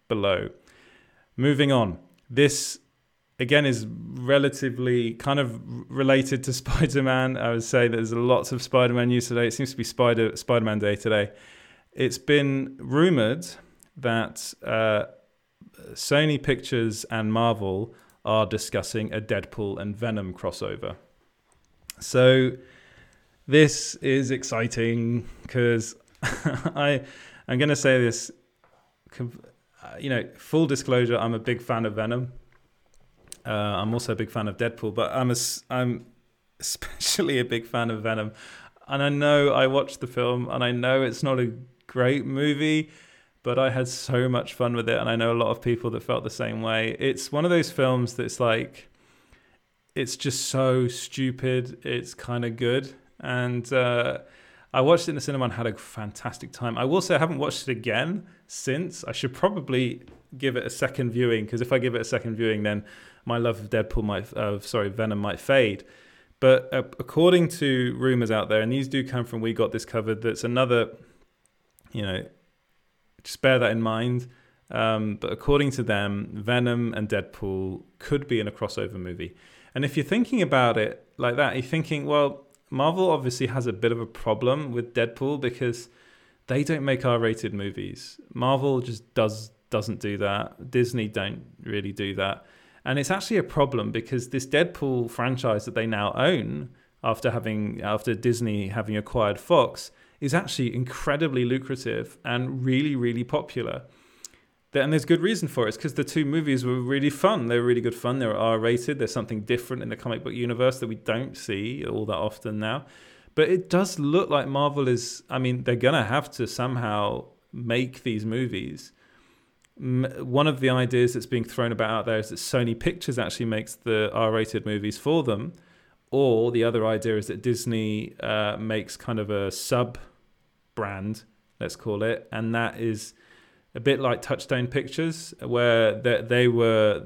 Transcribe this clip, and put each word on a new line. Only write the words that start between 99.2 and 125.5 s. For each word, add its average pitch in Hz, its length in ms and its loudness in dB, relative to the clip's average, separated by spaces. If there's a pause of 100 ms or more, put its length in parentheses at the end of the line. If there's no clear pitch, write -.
Fox - 500 2 (300)
is 139 140 0
actually 156 400 -2
incredibly 131 680 -2
lucrative 123 800 -4
and 127 400 -4
really, 135 320 2
really 120 280 -2
popular. 123 580 -4 (920)
Th-, 139 100 2
and 147 100 0
there's 156 120 2
good 165 160 4
reason 185 280 0
for 123 180 0
it. - 20 0
It's 110 80 -4
'cause 131 180 -6
the 143 100 -2
two 156 200 -2
movies 143 400 0
were 127 160 0
really 139 300 0
fun. 165 360 2
They 120 120 2
were 120 60 2
really 123 160 4
good 117 140 -2
fun. 123 240 -2
They 127 80 0
were 110 100 -2
R-rated. 117 640 0
There's 123 140 -2
something 107 300 -4
different 123 400 -4
in 113 80 -8
the 110 60 -6
comic 113 280 -6
book 117 100 -8
universe 120 460 0
that 120 80 -4
we 110 80 -6
don't 117 400 -4
see 113 500 -6
all 107 200 -4
that 104 100 -2
often 107 420 -6
now. 113 260 -4 (500)
But 156 140 4
it 185 220 0
does 185 280 2
look 151 300 2
like 143 200 2
Marvel 139 400 0
is, 120 420 -2
I 131 80 -2
mean, 127 260 0
they're 120 120 2
gonna 123 280 4
have 135 280 -2
to 117 140 -4
somehow 117 800 -2 (260)
make 123 500 -2
these 110 240 -2
movies. 110 640 -4 (880)
M-, 127 240 0 (140)
one 135 300 2
of 143 100 0
the 131 120 4
ideas 123 440 4
that's 120 120 -6
being 120 180 -2
thrown 117 260 -2
about 110 200 0
out 110 160 -2
there 113 120 2
is 107 120 -4
that 82 60 -10
Sony 117 420 0
Pictures 165 420 -2
actually 117 260 -4
makes 110 300 -4
the 107 360 2
R-rated 110 540 0
movies 104 320 -2
for 156 240 2
them. 127 300 -2 (580)